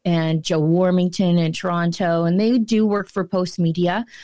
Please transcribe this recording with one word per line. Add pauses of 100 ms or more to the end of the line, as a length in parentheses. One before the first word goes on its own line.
and
Joe
Warmington
in
Toronto,
and
they
do
work
for
Post
Media. (200)